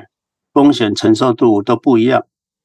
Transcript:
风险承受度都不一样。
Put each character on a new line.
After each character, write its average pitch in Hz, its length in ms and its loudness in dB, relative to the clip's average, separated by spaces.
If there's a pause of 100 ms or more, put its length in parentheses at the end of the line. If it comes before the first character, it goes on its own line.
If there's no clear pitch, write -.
(520)
风 143 200 4
险 113 220 -2
承 - 180 0
受 123 200 -2
度 113 280 0
都 117 140 -2
不 120 240 0
一 110 60 0
样。 127 220 -2 (380)